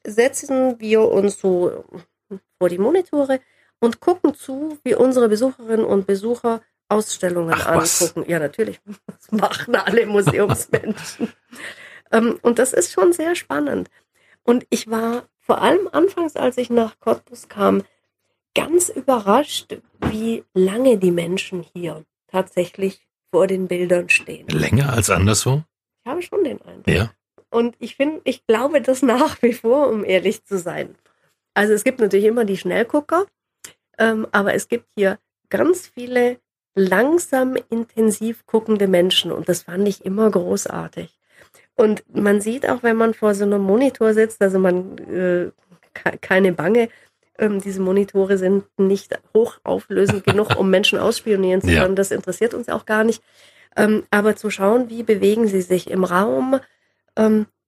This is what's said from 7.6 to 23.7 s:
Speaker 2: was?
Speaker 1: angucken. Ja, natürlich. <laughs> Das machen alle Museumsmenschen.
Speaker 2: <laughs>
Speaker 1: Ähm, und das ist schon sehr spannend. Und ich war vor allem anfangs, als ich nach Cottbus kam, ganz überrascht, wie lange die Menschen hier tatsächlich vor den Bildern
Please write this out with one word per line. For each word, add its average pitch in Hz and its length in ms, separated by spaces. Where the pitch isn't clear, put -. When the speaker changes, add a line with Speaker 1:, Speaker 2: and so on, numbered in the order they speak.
Speaker 2:
was? 165 260
Speaker 1:
angucken. 165 280
Ja, 170 80
natürlich. 190 480
<laughs> 202 200
Das - 260
machen - 420
alle 226 320
Museumsmenschen. - 1300
Speaker 2:
<laughs> - 40
Speaker 1:
Ähm, 226 300
und 233 180
das 262 120
ist - 200
schon 359 200
sehr 339 220
spannend. 277 560
Und 240 260
ich 226 180
war 226 360
vor - 200
allem 349 300
anfangs, 339 460
als 254 200
ich 247 140
nach 233 300
Cottbus - 480
kam, 196 340
ganz 339 340
überrascht, 247 880
wie 220 460
lange 214 440
die 185 120
Menschen 175 640
hier 160 300
tatsächlich 185 760
vor 185 160
den 185 180
Bildern 175 420